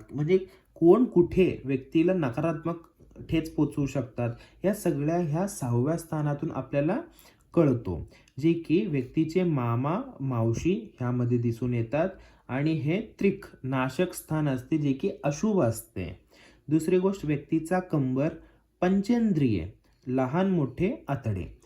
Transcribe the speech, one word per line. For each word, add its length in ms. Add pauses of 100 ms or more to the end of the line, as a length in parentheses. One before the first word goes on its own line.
(120)
म्हणजे 260 (380)
कोण 300
कुठे 600
व्यक्तीला 480
नकारात्मक 640 (540)
ठेच 220
पोचवू 340
शकतात, 440 (360)
या 80
सगळ्या 440
ह्या 300
सहाव्या 500
स्थानातून 540
आपल्याला 500 (520)
कळतो, 560 (300)
जे 140
की 320
व्यक्तीचे 580
मामा, 580 (180)
मावशी 800
ह्यामध्ये 380
दिसून 360
येतात. 360 (380)
आणि 260
हे 280 (180)
त्रिक 260 (180)
नाशक 500
स्थान 360
असते, 280
जे 160
की 160 (140)
अशुभ 380
असते. 580 (480)
दुसरी 320
गोष्ट, 260
व्यक्तीचा 540
कंबर, 500 (520)
पंचेंद्रिये, 880 (380)
लहान 420
मोठे 580
आतडे, 580